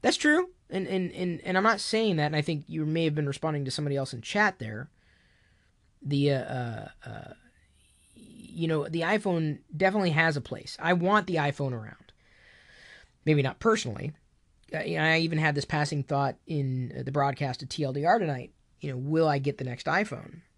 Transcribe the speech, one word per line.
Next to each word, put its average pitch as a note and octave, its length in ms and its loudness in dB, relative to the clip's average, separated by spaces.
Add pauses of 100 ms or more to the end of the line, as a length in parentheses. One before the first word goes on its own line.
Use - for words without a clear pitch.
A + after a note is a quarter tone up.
That's B3 140 4
true. D#4+ 320 4 (200)
And, F#3+ 200 -4
and, F#3 240 0
and, F3+ 300 -2
and F3+ 140 0
I'm F#3+ 60 4
not G#3+ 160 4
saying A3 380 2
that, D3+ 100 2
and D3+ 80 -2
I D3+ 80 2
think D3 240 -2
you D#3+ 200 -4
may E3 180 0
have D#3 100 2
been D3 140 -2
responding C#3+ 380 -2
to C3 40 -4
somebody C#3+ 260 -2
else C3+ 160 -4
in A#2+ 80 -10
chat G#3 380 2
there. A2 300 -10 (1120)
The, C#3+ 300 2
uh, C3 100 0
uh, A#2 460 -6 (180)
uh, - 260 -14 (840)
you - 500 -8
know, D#3+ 220 0
the E3 140 -2
iPhone E3+ 580 0 (160)
definitely F#3+ 340 2
has D#3+ 260 4
a C#3 40 -2
place. - 400 -10
I E3+ 140 4
want F#3+ 340 4
the F3 80 0
iPhone C#3+ 360 0
around. G#2+ 400 -12 (1120)
Maybe D3+ 180 4
not - 180 -2
personally. G#3 520 0 (640)
I, D#3+ 220 -4
I D#3+ 220 4
even E3 200 0
had D#3 160 2
this C#3+ 100 -2
passing D3 380 -2
thought C#3 320 0 (140)
in, C3 500 -2
uh, B2+ 60 -8
the C3+ 80 -6
broadcast C#3 500 0
of C3+ 60 -12
T - 160 -4
L C3 80 -2
D C#3+ 120 -2
R F#3+ 140 6
tonight. D3 320 -4 (300)
You D3+ 100 -8
know, C3 60 -6
will D#3 320 2
I C#3+ 100 2
get C#3 200 -2
the C3 60 -4
next B2 220 -6
iPhone? E3+ 540 -2 (180)